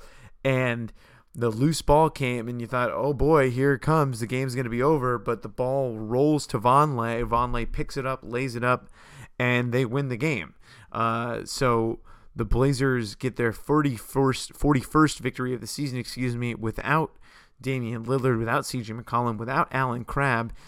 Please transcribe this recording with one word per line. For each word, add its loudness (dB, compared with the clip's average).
And 0
the 0
loose 2
ball 6
came, -4
and -8
you -8
thought, -2
"Oh 0
boy, 4
here 4
it -4
comes. 2
The -4
game's -2
gonna -4
be -2
over." 2
But -4
the -12
ball -2
rolls 2
to -2
Vonleh. 4
Vonleh 0
picks -6
it -4
up, -4
lays -4
it -2
up, 0
and 2
they 2
win -2
the -4
game. -2
Uh, -2
so 0
the -2
Blazers 2
get -6
their 2
forty-first, 0
forty-first 2
victory -4
of -6
the -10
season, -6
excuse -4
me, -4
without -2
Damian -6
Lillard, 2
without -2
C -6
J -10
McCollum, -2
without -2
Allen -2
Crabbe -2